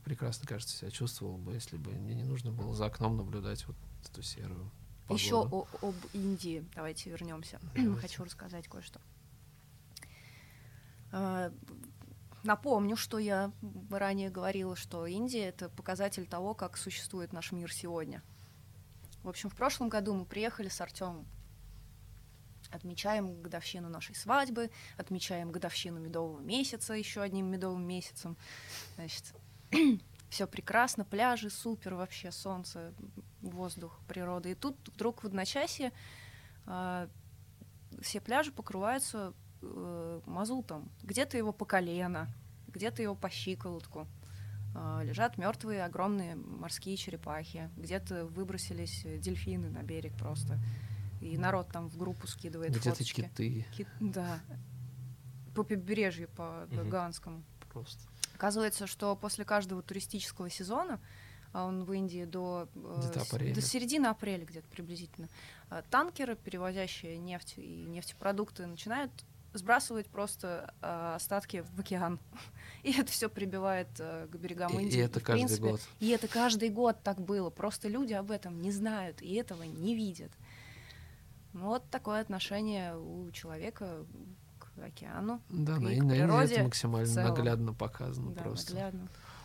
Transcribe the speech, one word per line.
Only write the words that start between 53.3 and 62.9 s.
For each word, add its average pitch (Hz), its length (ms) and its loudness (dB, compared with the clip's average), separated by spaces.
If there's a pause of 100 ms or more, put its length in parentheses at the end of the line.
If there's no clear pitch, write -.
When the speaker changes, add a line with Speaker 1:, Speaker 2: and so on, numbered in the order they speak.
Speaker 2:
Кит-, 202 120 -4 (120)
да. 180 400 0 (1160)
По 214 80 4
побережью, 190 720 2
по 165 340 -6
Speaker 3:
Мгм. 135 140 0
Speaker 2:
Гаганскому. 165 600 -2 (300)
Speaker 3:
Просто. - 300 -10 (320)
Speaker 2:
Оказывается, 208 500 4
что 202 300 2
после 208 300 -2
каждого 190 360 2
туристического 190 680 -4
сезона, 247 480 0 (540)
а 185 120 0
он 185 200 0
в 180 60 -4
Индии 180 340 0
до, 180 500 -2
э, - 240 -8